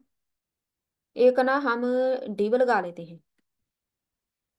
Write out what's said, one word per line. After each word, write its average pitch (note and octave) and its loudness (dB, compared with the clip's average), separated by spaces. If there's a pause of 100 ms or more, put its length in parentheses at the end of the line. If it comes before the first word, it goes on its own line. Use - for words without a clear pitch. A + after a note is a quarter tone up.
(1160)
एक B3+ 4
ना C4 0
हम A#3+ -2 (520)
div G#3 0
लगा B3 2
लेते F3 -10
हैं, E3 -20 (1400)